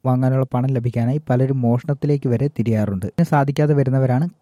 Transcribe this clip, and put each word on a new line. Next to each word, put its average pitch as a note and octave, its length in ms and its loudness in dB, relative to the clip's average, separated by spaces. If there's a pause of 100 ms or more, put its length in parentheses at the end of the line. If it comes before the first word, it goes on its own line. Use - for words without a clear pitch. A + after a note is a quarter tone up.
വാങ്ങാനുള്ള B2+ 400 0
പണം B2+ 280 -2
ലഭിക്കാനായി A#2+ 460 -2
പലരും C3 420 0
മോഷണത്തിലേക്ക് C3+ 680 0
വരെ A#2 180 0
തിരിയാറുണ്ട്. G#2 600 -2
ഇതിന് - 200 0
സാധിക്കാതെ D3 460 2
വരുന്നവരാണ് C3 540 2 (140)